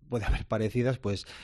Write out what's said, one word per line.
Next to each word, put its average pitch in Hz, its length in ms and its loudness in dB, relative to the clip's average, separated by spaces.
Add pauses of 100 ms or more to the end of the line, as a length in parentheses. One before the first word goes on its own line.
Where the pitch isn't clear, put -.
puede 117 160 -2
haber - 220 0
parecidas, 120 520 2
pues, 101 280 -2 (180)